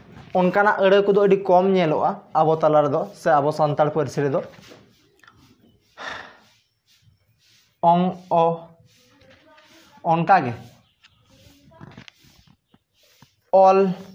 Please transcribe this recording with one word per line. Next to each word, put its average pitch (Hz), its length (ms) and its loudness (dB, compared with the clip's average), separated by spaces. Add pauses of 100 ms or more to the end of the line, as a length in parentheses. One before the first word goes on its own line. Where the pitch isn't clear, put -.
(300)
ᱚᱱᱠᱟᱱᱟᱜ 190 500 0
ᱟᱹᱲᱟᱹ 196 240 4
ᱠᱚᱫᱚ 202 180 2
ᱟᱹᱰᱤ 196 180 2
ᱠᱚᱢ 185 320 2
ᱧᱮᱞᱚᱜᱼᱟ 170 400 0 (200)
ᱟᱵᱚ 160 240 0
ᱛᱟᱞᱟ 156 260 2
ᱨᱮᱫᱚ 147 200 -2 (100)
ᱥᱮ - 180 -6
ᱟᱵᱚ 147 220 2
ᱥᱟᱱᱛᱟᱲ 147 400 -2
ᱯᱟᱹᱨᱥᱤ 147 300 -6
ᱨᱮᱫᱚ᱾ 143 180 -2 (3500)
ᱚᱝ, 175 200 2 (240)
ᱚ, 170 160 0 (1600)
ᱚᱱᱠᱟᱜᱮ 165 500 0 (3000)
ᱚᱞ 190 260 4 (360)